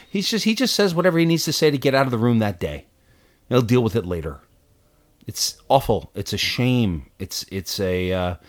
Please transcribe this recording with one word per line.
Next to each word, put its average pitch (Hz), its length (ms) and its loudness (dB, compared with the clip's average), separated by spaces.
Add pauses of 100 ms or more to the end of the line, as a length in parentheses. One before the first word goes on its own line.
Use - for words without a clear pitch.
he's 202 200 -2
just, 214 160 0
he 220 100 2
just 254 200 0
says 190 200 2
whatever 175 240 4
he 165 60 4
needs 165 200 2
to 156 80 -2
say 156 180 4
to 143 60 2
get 131 180 2
out 135 120 4
of 123 40 -2
the 120 60 2
room 117 220 4
that 104 200 0
day. 73 260 -6 (640)
He'll 117 120 4
deal 120 220 2
with 110 120 0
it 98 100 -2
later. 80 360 -6 (840)
It's - 300 -6 (120)
awful. 127 460 0
It's 101 180 -8
a 101 40 -2
shame. 117 720 0 (100)
It's, - 320 -10
it's 95 280 -8
a, 92 320 -2
uh, 90 240 -2 (140)